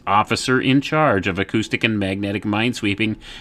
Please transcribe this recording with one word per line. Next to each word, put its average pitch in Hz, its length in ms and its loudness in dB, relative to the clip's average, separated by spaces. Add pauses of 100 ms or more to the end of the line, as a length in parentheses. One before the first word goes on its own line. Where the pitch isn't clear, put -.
Officer 107 540 2
in 135 180 4
Charge 135 480 2
of 90 100 0
Acoustic 110 460 -2
and 110 160 0
Magnetic 98 440 -2
Minesweeping, 110 760 0 (240)